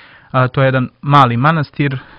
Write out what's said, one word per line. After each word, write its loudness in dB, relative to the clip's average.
a, 0
to -4
je 2
jedan -2
mali 2
manastir -2